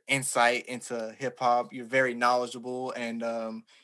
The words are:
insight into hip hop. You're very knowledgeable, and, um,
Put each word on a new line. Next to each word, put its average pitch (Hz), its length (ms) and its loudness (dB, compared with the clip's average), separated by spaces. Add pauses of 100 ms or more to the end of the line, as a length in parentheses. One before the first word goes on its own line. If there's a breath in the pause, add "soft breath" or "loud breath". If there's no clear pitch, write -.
insight 123 580 2
into 117 520 -6
hip 127 220 -4
hop. 123 340 2
You're 123 120 -10
very 127 280 2
knowledgeable, 123 760 0
and, 117 300 -6
um, 113 420 -4 (200 soft breath)